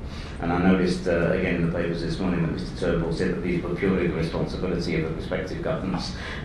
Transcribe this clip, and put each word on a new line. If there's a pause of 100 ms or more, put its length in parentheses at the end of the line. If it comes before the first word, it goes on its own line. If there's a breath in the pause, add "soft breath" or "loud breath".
(420 loud breath)
And
I
noticed,
uh,
again
in
the
papers
this
morning
that
Mister
Turnbull
said
that
these
were
purely
the
responsibility
of
the
respective
governments (320 loud breath)